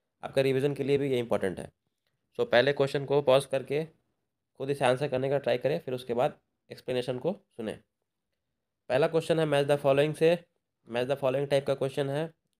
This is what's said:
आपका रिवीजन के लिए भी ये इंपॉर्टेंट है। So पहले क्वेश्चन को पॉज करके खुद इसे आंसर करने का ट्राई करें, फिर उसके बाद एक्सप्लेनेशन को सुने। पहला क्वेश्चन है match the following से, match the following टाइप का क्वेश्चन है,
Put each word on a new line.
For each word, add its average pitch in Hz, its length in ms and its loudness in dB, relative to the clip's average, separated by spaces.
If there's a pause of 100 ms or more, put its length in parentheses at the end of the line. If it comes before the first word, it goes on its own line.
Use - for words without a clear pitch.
(240)
आपका 135 180 -2
रिवीजन 135 320 2
के 135 100 -6
लिए 139 140 2
भी 139 140 0
ये 123 80 2
इंपॉर्टेंट 101 400 -2
है। - 120 -14 (680)
So 120 120 0
पहले 127 220 4
क्वेश्चन 139 320 0
को 143 160 2
पॉज 135 240 4
करके 139 400 -4 (720)
खुद 135 120 -8
इसे 143 160 0
आंसर 127 220 2
करने 131 220 -2
का 139 80 0
ट्राई 123 200 0
करें, 139 220 -2
फिर 135 140 -8
उसके 123 200 -6
बाद 127 260 0 (320)
एक्सप्लेनेशन 127 480 -4
को 156 120 -4
सुने। 110 480 -10 (1080)
पहला 139 180 2
क्वेश्चन 165 320 0
है 160 60 2
match 143 220 2
the 143 100 2
following 143 400 2
से, 170 280 2 (440)
match 123 180 -2
the 135 100 -2
following 139 320 -2
टाइप 139 180 0
का 139 80 0
क्वेश्चन 135 340 -4
है, 156 360 -8 (140)